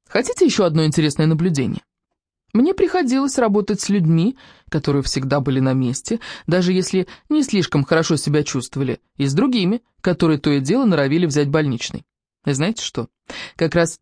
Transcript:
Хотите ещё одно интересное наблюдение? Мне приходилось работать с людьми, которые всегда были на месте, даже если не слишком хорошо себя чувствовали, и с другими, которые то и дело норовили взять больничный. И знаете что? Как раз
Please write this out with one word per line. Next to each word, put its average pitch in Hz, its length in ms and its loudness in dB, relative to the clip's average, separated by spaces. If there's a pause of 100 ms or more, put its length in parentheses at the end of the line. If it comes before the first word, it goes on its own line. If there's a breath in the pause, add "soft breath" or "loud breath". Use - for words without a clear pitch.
Хотите 262 340 0
ещё 220 220 4
одно 160 200 2
интересное 156 420 2
наблюдение? 160 540 0 (720)
Мне 285 220 2
приходилось 277 640 0
работать 208 420 0
с - 100 -6
людьми, 175 460 2 (340 loud breath)
которые 143 340 -2
всегда 135 360 -2
были 135 220 0
на 131 120 2
месте, 131 460 -2 (260 loud breath)
даже 180 280 2
если 185 340 0 (220 loud breath)
не 302 140 2
слишком 160 420 0
хорошо 160 320 0
себя 147 260 0
чувствовали, 131 560 -6 (180)
и 139 100 0
с 139 60 -2
другими, 220 480 0 (200)
которые 160 380 2
то 151 120 0
и 143 80 2
дело 175 240 0
норовили 160 420 2
взять 147 220 0
больничный. 143 560 -2 (420)
И 143 60 0
знаете 160 320 -2
что? - 240 -6 (480 loud breath)
Как 160 200 0
раз 170 260 0